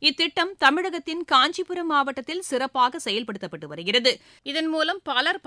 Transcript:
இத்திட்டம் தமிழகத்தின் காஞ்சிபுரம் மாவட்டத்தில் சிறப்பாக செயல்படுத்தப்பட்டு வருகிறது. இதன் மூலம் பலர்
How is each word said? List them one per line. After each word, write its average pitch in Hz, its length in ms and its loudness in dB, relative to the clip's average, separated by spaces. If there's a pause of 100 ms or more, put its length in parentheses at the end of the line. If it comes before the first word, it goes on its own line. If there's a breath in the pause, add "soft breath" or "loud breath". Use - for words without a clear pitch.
இத்திட்டம் 339 460 0 (100)
தமிழகத்தின் 330 580 2 (120)
காஞ்சிபுரம் 330 600 0
மாவட்டத்தில் 277 560 -2
சிறப்பாக 262 580 0
செயல்படுத்தப்பட்டு 196 680 -6
வருகிறது. 220 400 2 (380 soft breath)
இதன் 320 240 -2
மூலம் 330 340 -2
பலர் 294 360 0